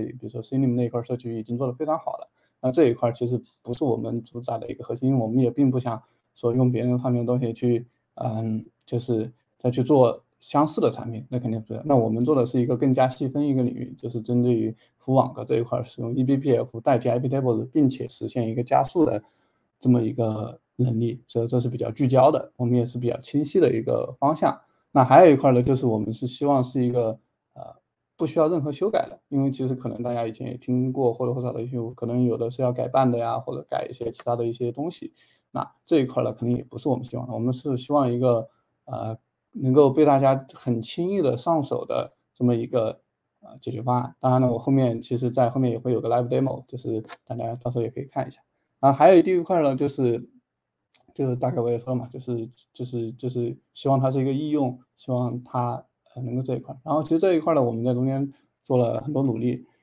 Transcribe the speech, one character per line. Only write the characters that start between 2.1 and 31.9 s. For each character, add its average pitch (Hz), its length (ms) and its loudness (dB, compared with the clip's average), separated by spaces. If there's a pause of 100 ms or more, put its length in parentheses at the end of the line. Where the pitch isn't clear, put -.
了。 - 120 -16 (320)
那 127 100 -2
这 139 160 4
一 117 60 2
块 120 160 -2
儿 113 40 -4
其 123 120 -6
实 120 160 -2 (200)
不 123 120 -8
是 160 100 -6
我 117 140 0
们 117 260 -6
主 - 180 -14
打 123 160 -6
的 120 120 -6
一 - 40 -8
个 - 100 -14
核 - 120 -8
心， 131 140 0
因 139 60 2
为 120 60 2
我 110 60 0
们 120 120 0
也 120 100 4
并 135 220 2
不 127 80 0
想 117 220 -6 (340)
说 117 180 0
用 127 180 4
别 117 120 0
人 123 160 0
发 127 100 -2
明 120 160 0
的 - 0 -
东 123 140 0
西 117 120 -2
去， 120 360 -2 (280)
嗯， 113 500 -4 (200)
就 120 140 -4
是 117 320 -2 (260)
再 123 140 -2
去 127 100 0
做 127 420 4 (160)
相 147 260 0
似 - 160 -2
的 131 80 4
产 117 220 -8
品， 110 180 -10
那 123 100 -4
肯 123 120 -4
定 113 100 -4
不 110 120 -10
是。 110 120 -8
那 143 100 4
我 113 140 4
们 113 160 0
做 151 100 2
的 120 100 2
是 127 140 -2
一 120 60 2
个 131 100 0
更 135 180 2
加 131 140 2
细 131 200 -4
分 143 200 -2
一 139 60 2
个 127 100 2
领 123 100 -2
域， - 240 -10
就 120 120 -10
是 120 120 -6
针 120 220 2
对 120 120 4
于 110 200 -2 (220)
服 - 160 -6
务 - 20 6
网 131 180 4
格 120 100 -10
这 120 140 0
一 117 40 2
块 123 160 -4
儿， 123 60 -4
使 - 180 -14
用 120 140 -6
E 131 80 2
B 139 140 2
P 139 180 2
F 117 260 -2
代 131 160 2
替 123 120 -2
I 120 100 0
P 131 100 -2
Tables， 127 420 0
并 147 160 4
且 123 200 -4
实 - 200 -10
现 113 200 -4
一 113 80 -4
个 120 80 -2
加 135 200 2
速 156 220 2
的 - 180 -2 (560)
这 - 100 -4
么 120 120 6
一 110 120 -2
个 110 460 -4 (160)
能 120 240 0
力， 117 280 -4
所 117 160 -2
以 117 40 -4
这 123 120 0
是 120 100 -2
比 123 80 -6
较 117 140 -4
聚 135 160 0
焦 131 240 6
的， - 260 -2
我 123 80 -2
们 123 100 2
也 120 100 2
是 123 140 -8
比 120 80 -2
较 117 100 -2
清 147 280 -2
晰 185 140 0
的 170 140 6
一 113 80 -2
个 - 380 -2
方 147 160 2
向。 - 260 -2 (300)
那 135 120 6
还 143 220 10
有 160 60 10
一 135 40 8
块 135 140 4
儿 127 40 6
呢， 123 100 4
就 139 100 2
是 127 140 0
我 110 100 2
们 110 160 -4
是 131 120 -8
希 135 200 -6
望 139 180 2
是 123 200 -2
一 120 80 0
个， 113 280 -2 (340)
呃， - 220 -20 (420)
不 160 80 -4
需 156 140 -2
要 156 100 4
任 170 140 0
何 147 80 -4
修 185 180 -2
改 - 180 -2
的， - 120 -18 (100)
因 139 140 0
为 139 80 0
其 135 160 -4
实 127 80 -2
可 123 120 -8
能 113 140 -8
大 120 100 -4
家 117 140 -4
以 113 60 -6
前 123 160 -10
也 120 100 -10
听 127 340 -2
过 131 220 0
或 123 140 -4
多 123 80 -2
或 123 80 -6
少 123 100 -4
的 117 80 -8
一 117 60 -8
些， 127 120 -6 (120)